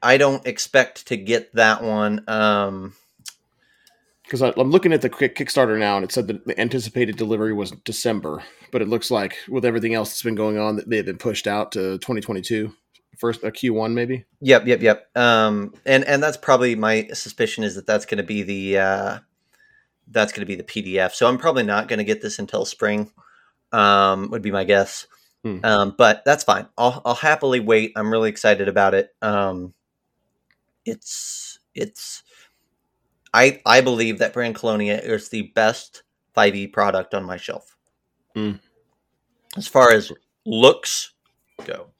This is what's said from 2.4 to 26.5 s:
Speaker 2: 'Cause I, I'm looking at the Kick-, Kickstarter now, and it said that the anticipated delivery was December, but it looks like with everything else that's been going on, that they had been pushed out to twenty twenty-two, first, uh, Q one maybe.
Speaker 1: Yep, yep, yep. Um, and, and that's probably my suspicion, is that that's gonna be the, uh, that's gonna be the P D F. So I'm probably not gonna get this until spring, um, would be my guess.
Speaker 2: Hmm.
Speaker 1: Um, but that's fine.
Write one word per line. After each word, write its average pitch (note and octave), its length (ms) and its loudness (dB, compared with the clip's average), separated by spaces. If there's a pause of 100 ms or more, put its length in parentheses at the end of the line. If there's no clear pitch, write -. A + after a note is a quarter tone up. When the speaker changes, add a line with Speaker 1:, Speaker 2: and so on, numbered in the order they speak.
Speaker 2:
'Cause B2+ 140 -2
I, B2+ 160 2
I'm C3 120 2
looking F3+ 220 4
at D3 80 2
the B2+ 80 -2
Kick-, - 280 -2
Kickstarter A#2+ 420 0
now, G#2 180 0
and G2 80 -2
it F#2 80 -8
said A#2 160 -2
that G#2 160 -8
the - 160 -6
anticipated A2+ 560 -2
delivery A2 380 -2
was G2+ 160 -4
December, F2+ 720 -6 (280)
but B2 120 -2
it G2+ 60 -4
looks A2+ 220 -2
like G2+ 280 -2 (100)
with B2 160 -4
everything A2+ 300 0
else A2 160 -2
that's - 120 -10
been A2+ 120 -2
going G#2+ 240 -2
on, G#2+ 180 -2
that G#2 140 -8
they A#2 80 0
had F#2 80 -4
been F#2 100 -8
pushed G#2+ 300 -6
out G#2 260 -4
to F#2+ 260 -4
twenty A2 220 -6
twenty-two, G#2+ 540 -6 (420)
first, A#2 260 -4
uh, A2 80 -4
Q A#2+ 240 -4
one A2 200 -2
maybe. A#2+ 320 -4 (140)
Speaker 1:
Yep, B2 260 6
yep, A#2+ 160 2
yep. A2 340 2
Um, A2 580 2 (100)
and, C3+ 200 2
and C#3+ 180 0
that's D3+ 140 -2
probably B2 400 2
my A2 380 0
suspicion, - 500 -6
is F#2+ 100 -6
that F#2+ 120 -14
that's G#2+ 200 0
gonna G2+ 160 -6
be G#2 200 -6
the, G2 360 -2
uh, G2 400 0 (880)
that's G#2+ 240 -2
gonna G2+ 140 -10
be G2 80 -8
the F2+ 80 -12
P - 200 -10
D F#2 180 -2
F. F#2 140 -2
So - 120 2
I'm B2+ 120 2
probably C3+ 260 0
not G#2 240 -2
gonna G#2+ 160 -4
get G#2+ 160 -2
this G#2+ 180 -10
until G2+ 280 -6
spring, G#2+ 440 -4 (640)
um, G2+ 580 4
would A2+ 120 -8
be G2+ 100 -4
my G2 120 -2
guess. G2 420 2 (360)
Speaker 2:
Hmm. G2+ 220 -8
Speaker 1:
Um, G2+ 320 2
but G#2+ 280 6
that's D3 200 2
fine. G2 320 0